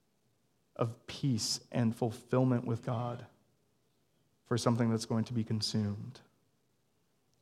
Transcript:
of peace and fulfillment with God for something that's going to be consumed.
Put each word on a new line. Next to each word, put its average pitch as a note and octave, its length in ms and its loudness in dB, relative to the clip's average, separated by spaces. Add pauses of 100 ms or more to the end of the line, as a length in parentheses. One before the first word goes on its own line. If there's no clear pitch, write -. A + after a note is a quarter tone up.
(760)
of A#2 180 0 (140)
peace - 520 -2 (120)
and A2+ 240 2
fulfillment B2+ 680 2
with A#2 180 -2
God A#2+ 420 -6 (1200)
for A#2 120 0
something A#2 320 4
that's A2 160 0
going A2+ 200 0
to - 80 -8
be A2+ 100 0
consumed. A2 760 -2 (1200)